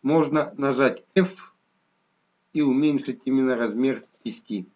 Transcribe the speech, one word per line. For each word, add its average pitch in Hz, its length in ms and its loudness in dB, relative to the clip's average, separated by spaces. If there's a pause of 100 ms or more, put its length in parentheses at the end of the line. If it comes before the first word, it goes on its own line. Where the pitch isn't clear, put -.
Можно 147 540 0
нажать 135 480 0 (100)
F - 400 -2 (960)
и 156 100 0
уменьшить 139 640 0
именно 131 300 2
размер 117 500 -2 (200)
кисти. 104 520 -8